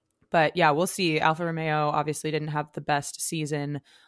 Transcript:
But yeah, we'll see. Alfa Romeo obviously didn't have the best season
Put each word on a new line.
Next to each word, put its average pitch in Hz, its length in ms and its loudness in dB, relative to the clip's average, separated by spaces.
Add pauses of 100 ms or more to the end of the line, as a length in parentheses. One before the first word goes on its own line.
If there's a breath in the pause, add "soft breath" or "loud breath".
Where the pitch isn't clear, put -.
(300)
But 165 280 2
yeah, 160 140 6
we'll 165 160 2
see. 165 340 0
Alfa 160 240 2
Romeo 160 440 0
obviously 151 420 -2
didn't 156 180 -2
have 151 240 -4
the 160 80 -8
best 143 400 -2
season 147 600 -4 (260 soft breath)